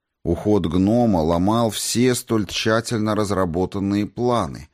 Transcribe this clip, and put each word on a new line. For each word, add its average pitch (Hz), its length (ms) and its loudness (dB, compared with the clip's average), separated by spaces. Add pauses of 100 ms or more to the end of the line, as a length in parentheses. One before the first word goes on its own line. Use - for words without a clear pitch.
(240)
Уход 90 420 0
гнома 98 520 2
ломал 95 520 2
все 120 440 0
столь 110 320 -2
тщательно 110 680 -2
разработанные 98 920 0
планы, 104 680 -2